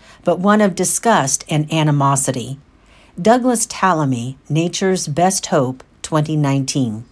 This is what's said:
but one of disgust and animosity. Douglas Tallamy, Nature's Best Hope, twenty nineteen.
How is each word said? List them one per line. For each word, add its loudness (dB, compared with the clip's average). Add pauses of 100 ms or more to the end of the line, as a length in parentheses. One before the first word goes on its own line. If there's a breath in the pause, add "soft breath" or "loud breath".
(240 loud breath)
but 0
one 4
of 2
disgust 0
and -2
animosity. 0 (640 soft breath)
Douglas 2
Tallamy, -2 (100)
Nature's -2
Best 0
Hope, -2 (180)
twenty -2
nineteen. -2